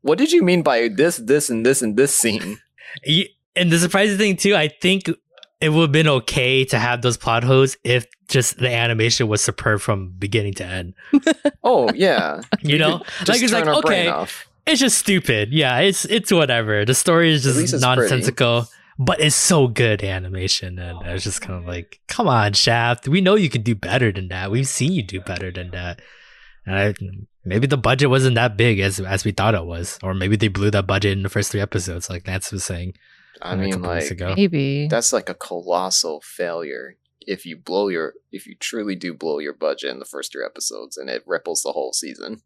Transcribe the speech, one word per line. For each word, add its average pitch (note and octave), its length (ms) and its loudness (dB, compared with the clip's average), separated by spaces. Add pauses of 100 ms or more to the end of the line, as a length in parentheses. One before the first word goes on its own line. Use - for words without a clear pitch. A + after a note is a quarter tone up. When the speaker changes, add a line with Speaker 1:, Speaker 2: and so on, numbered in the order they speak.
Speaker 1:
What D3+ 160 2
did D4+ 140 2
you F4 120 6
mean F3 180 4
by A#2+ 280 4
this, D3 280 2
this, C3+ 320 2
and A2+ 160 -2
this, C3 160 4
and G#2+ 160 0
this C#3 180 4
scene?" G#2+ 440 -2 (460)
Speaker 2:
Ye-, E3 240 0 (260)
and F3 160 2
the E3 80 2
surprising G3 380 2
thing G3+ 200 2
too, G3+ 180 2
I D#3 120 2
think F#3 420 -2 (520)
it D#3+ 80 2
would D#3 120 4
have D#3 100 4
been D#3 160 4
okay C3 580 2
to C3 120 0
have A#2+ 240 0
those A#2+ 160 0
plot A#2 260 0
holes C3 400 4
if A#2+ 220 0 (220)
just - 320 0
the B2 100 0
animation A#2 580 2
was G#2+ 140 0
superb G#2+ 400 0
from F#2+ 380 -4
beginning G2+ 360 -2
to - 100 -10
end. F2+ 280 -8 (180)
<laughs> C#4+ 120 4 (400)
Speaker 1:
Oh, G3+ 320 4
yeah. G#2 460 2 (200)
Speaker 2:
You D3 120 0
Speaker 1:
We D3+ 40 4
Speaker 2:
know? D#3 220 2
Speaker 1:
could - 80 -14 (180)
just F#3 40 0
Speaker 2:
Like, A#3 120 2
it's A#3 120 2
Speaker 1:
turn E4+ 120 0
Speaker 2:
like, C#4+ 100 2
Speaker 1:
our D#4 60 4
brain F#3+ 200 2
Speaker 2:
okay, E3+ 80 0
Speaker 1:
off. - 380 -6 (200)
Speaker 2:
it's D4+ 140 2
just C4+ 180 2
stupid. A#2+ 540 0
Yeah, C3+ 260 2
it's, F#3+ 260 2
it's G#3+ 260 0
whatever. A#2 540 2
The B2+ 80 2
story E3 380 4
is C#3 160 2
Speaker 1:
At B2+ 80 2
least C#3 160 0
Speaker 2:
just B2+ 120 0
Speaker 1:
it's - 20 2
pretty. B2+ 160 4
Speaker 2:
nonsensical, A#2+ 640 2 (340)
but D3 220 0
it's D3+ 140 4
so D3 340 4
good G#2+ 340 2
animation. F#2 760 -4
And F2 220 -10
I F2 140 -8
was F#2 100 -6
just G2+ 180 -6
kind F#2 180 -10
of E2+ 60 -12
like, F2 420 -12
"Come A3+ 200 -2
on, A2 260 4
Shaft. A#2 540 2
We F3+ 140 2
know F#3 140 4
you F#3 140 2
can A#2 140 -4
do A#2 120 0
better A#2 360 0
than F#2 160 -8
that. F#2 240 -6
We've C3 160 0
seen C#3 240 -2
you F3 120 0
do F#2+ 180 -10
better F#2 300 -8
than F2+ 200 -10
that." F2+ 300 -10 (640)
And F#2+ 100 -4
I, G2+ 180 2 (520)
maybe A2 220 0
the C#3 100 2
budget B2+ 320 2
wasn't C3 260 4
that A2+ 220 0
big A2+ 220 4
as, G2 200 0
as F#2+ 260 -4
we G#2 60 0
thought G#2 240 0
it E2+ 100 -4
was. E2+ 380 -8
Or F#2+ 100 -4
maybe F#2+ 240 0
they G#2+ 120 2
blew G2 220 0
that G2 160 0
budget G2 260 0
in F#2+ 100 -4
the F#2+ 60 -4
first G2+ 220 -2
three G#2 100 -4
episodes, F2+ 480 -6
like F2 180 -10
Lance F#2+ 260 -6
was F#2 100 -6
saying, F2+ 300 -8 (480)
Speaker 1:
I F#2 100 -10
Speaker 2:
uh, - 20 -4
a F#2+ 40 -2
Speaker 1:
mean, F#2+ 160 -2
Speaker 2:
couple F2+ 160 -6
weeks E2 160 -2
Speaker 1:
like, C#2+ 60 -6
Speaker 2:
ago. F#2 240 -6
Speaker 3:
Maybe. D3 520 0
Speaker 1:
that's, A#2 240 0
like, G#2+ 160 -2
a F2+ 60 -10
colossal F2 880 -4
failure E2 760 -8 (320)
if F#2 180 -8
you E2 120 -14
blow F#2+ 320 -2
your, D#2+ 240 -4 (180)
if - 160 -18
you - 80 -20
truly G#2 400 -6
do F2+ 180 -10
blow D2+ 260 -4
your D2 140 -8
budget C#2 380 -4
in B1+ 80 -14
the C2+ 60 -16
first - 260 -12
three B1+ 140 -10
episodes - 500 -10
and C2 140 -12
it A#1+ 160 -8
ripples E2 380 -6
the C#2 100 -6
whole C2 180 -6
season. - 540 -10